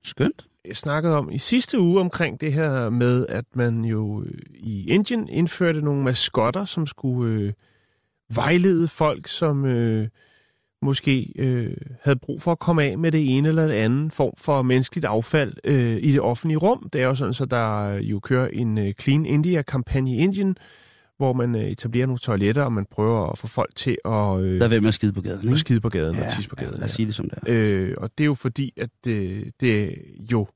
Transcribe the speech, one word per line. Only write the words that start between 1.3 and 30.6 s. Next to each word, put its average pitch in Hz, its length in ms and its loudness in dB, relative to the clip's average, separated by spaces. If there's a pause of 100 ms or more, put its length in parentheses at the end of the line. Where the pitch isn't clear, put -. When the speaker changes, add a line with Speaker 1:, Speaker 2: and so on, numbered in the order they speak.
Speaker 2:
i - 60 -4
sidste 247 420 0
uge 180 220 4
omkring 170 400 -2
det 151 120 -2
her 139 360 0
med, 123 400 4
at - 160 -4 (100)
man 117 300 0
jo, 107 380 -2
øh, - 80 -10 (220)
i 98 360 -8
Indien 214 400 2
indførte 165 520 0
nogle 143 220 0
maskotter, 131 640 0
som 165 220 -4
skulle, 123 540 -2
øh, 101 120 -2 (800)
vejlede 170 520 4
folk, - 400 -2
som, 143 380 -2
øh, 117 420 0 (760)
måske, 135 540 0
øh, 127 420 -2 (240)
havde 139 180 2
brug 143 220 -8
for 170 100 0
at 160 80 0
komme 160 240 2
af 123 140 0
med 165 140 2
det 143 260 2
ene 143 120 4
eller 160 180 2
det 151 60 2
andet 123 400 2
form 131 240 0
for 143 240 0
menneskeligt 127 440 2
affald, 117 480 0 (100)
øh, 120 380 2
i 143 100 4
det 135 100 4
offentlige 156 360 0
rum. 196 360 0
Det 139 80 0
er 127 40 2
jo 127 100 2
sådan, 127 180 -2
så 131 120 -2
der 110 480 -2
jo 104 260 -4
kører 127 280 0
en, 110 300 -2
øh, 101 240 0
Clean 147 240 2
India-kampagne 143 840 0
i 123 60 -2
Indien, 190 400 0 (600)
hvor 135 160 2
man, 120 220 0
øh, 110 60 -2
etablerer 117 440 -2
nogle 127 140 -2
toiletter, 110 440 2
og 123 100 0
man 101 120 -2
prøver 107 440 0
at - 80 -6
få - 100 -12
folk - 280 -4
til - 300 -2
at... 104 360 2
Øh, 92 180 0
Speaker 1:
Lad 117 100 4
være 113 120 4
med 107 60 4
at 110 60 4
skide 104 200 0
på 98 80 -4
gaden, 95 200 -6
ikke? 113 120 2
Speaker 2:
at 147 60 4
skide 131 220 2
på 113 80 -2
gaden 82 260 -2
og - 60 -2
Speaker 1:
Ja, - 80 -4
Speaker 2:
tisse 101 200 -6
på - 100 -12
Speaker 1:
ja, - 40 -6
Speaker 2:
gaden, - 160 -8
Speaker 1:
lad - 40 -4
os - 80 -4
Speaker 2:
ja. - 40 -8
Speaker 1:
sige 110 100 0
det, 107 100 -4
som - 140 -6
det - 80 -10
er. - 100 -12
Speaker 2:
Øh, 104 500 2
og - 200 -8
det 151 60 0
er - 20 2
jo 151 80 2
fordi, 131 440 -6
at 113 120 -8 (140)
det, 104 560 -4
det 104 360 2 (360)
jo 110 240 2